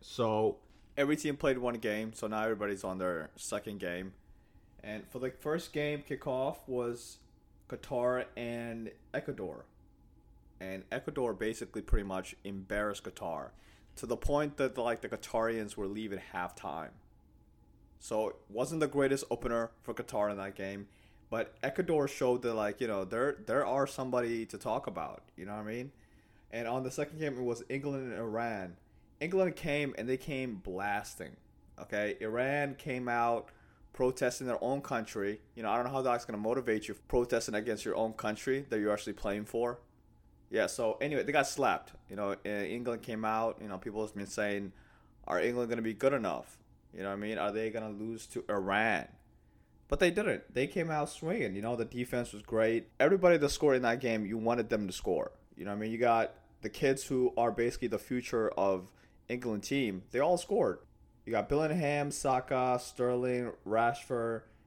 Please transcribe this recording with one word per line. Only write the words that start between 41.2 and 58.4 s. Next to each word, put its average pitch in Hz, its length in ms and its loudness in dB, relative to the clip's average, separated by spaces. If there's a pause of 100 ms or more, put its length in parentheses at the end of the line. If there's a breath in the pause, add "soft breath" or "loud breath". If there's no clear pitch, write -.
they 135 80 -2
got 143 160 4
slapped. 110 460 0 (140)
You 98 100 -12
know, 101 180 -2 (100)
E-, 101 300 -4
England 120 260 -4
came 113 240 -4
out. 110 340 0
You 107 80 -12
know, 95 120 -6
people 107 260 -4
have 104 80 -10
been 101 140 -8
saying, 101 460 -2 (520 soft breath)
"Are 87 160 2
England 120 300 2
gonna 117 100 -2
be 110 140 -2
good 135 180 4
enough?" 92 460 -2 (340)
You 87 80 -10
know 98 80 -2
what 98 60 -4
I 101 40 -6
mean? 104 200 -4
Are 101 120 0
they 110 200 -2
gonna 110 180 -6
lose 107 380 -8
to - 200 -8
Iran? 101 600 2 (800 soft breath)
But - 120 2
they 175 120 8
didn't. 180 420 0
They 135 140 2
came 165 240 -2
out 147 180 0
swinging. 160 460 -2
You 101 80 -6
know, 120 120 -2
the 117 80 0
defense 120 480 -4
was 104 120 -12
great. 113 460 2 (100)
Everybody 175 380 8
that 143 120 4
scored 139 280 6
in 123 40 4
that 117 200 4
game, 110 260 2
you 110 100 -2
wanted 113 320 2
them 107 160 2
to 92 80 -4
score. - 380 0 (260)
You 90 80 -8
know 101 60 -4
what 101 60 -4
I - 20 -4
mean? 110 120 -2
You 113 60 -2
got 113 380 6 (260)
the 110 80 -4
kids 135 340 2
who 127 320 2
are 117 160 4
basically 120 380 0
the 101 100 -2
future 120 520 0